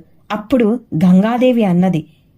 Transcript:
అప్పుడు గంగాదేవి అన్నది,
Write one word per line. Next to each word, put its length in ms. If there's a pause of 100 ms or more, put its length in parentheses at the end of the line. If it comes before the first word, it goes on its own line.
(320)
అప్పుడు 480 (240)
గంగాదేవి 600
అన్నది, 420 (320)